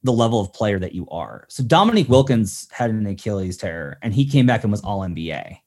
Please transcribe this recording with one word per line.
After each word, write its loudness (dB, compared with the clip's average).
the 0
level 2
of -6
player -2
that -8
you -8
are. -12
So -10
Dominique 4
Wilkins 2
had -2
an -2
Achilles -4
tear, -10
and -4
he 4
came 4
back 2
and 0
was -2
all -6
N -6
B -6
A -12